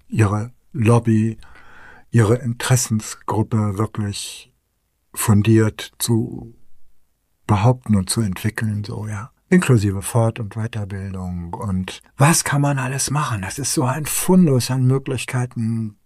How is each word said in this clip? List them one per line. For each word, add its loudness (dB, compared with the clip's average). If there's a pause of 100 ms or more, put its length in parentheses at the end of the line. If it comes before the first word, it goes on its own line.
Ihre 0 (200)
Lobby, 2 (720)
ihre 4
Interessensgruppe -2
wirklich -6 (600)
fundiert 2
zu -4 (920)
behaupten 2
und 0
zu -2
entwickeln, -4
so, -10
ja. -10 (200)
Inklusive 4
Fort- 0
und -10
Weiterbildung -8
und -4 (140)
was 4
kann -2
man 0
alles -4
machen? -2
Das -8
ist -4
so 0
ein -2
Fundus 4
an 2
Möglichkeiten -2